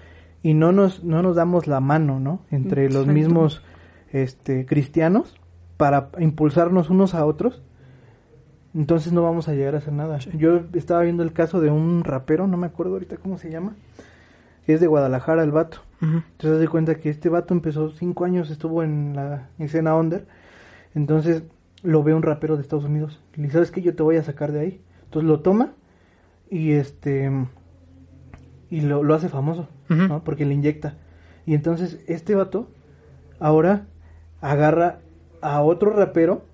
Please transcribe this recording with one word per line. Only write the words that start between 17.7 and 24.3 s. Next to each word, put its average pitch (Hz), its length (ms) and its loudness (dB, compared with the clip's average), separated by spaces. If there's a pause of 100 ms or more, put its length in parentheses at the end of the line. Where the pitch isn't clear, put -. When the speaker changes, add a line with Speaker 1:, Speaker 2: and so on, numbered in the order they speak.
Speaker 1:
cinco 175 340 -6
años 180 260 -2
estuvo 160 320 -4
en 147 320 -4
la 139 340 -8 (100)
escena 160 360 -2
under, 165 320 0 (680)
entonces 156 500 0 (380)
lo 156 200 2
ve 156 120 2
un 160 80 0
rapero 156 340 -2
de 143 60 -4
Estados 147 220 -6
Unidos, 151 380 -6 (120)
y - 40 -12
le 147 60 -6
dice, 139 100 -4
"¿Sabes 170 160 2
qué? 190 120 -8
Yo 170 120 0
te 160 80 -4
voy 160 140 4
a 156 80 0
sacar 147 280 -6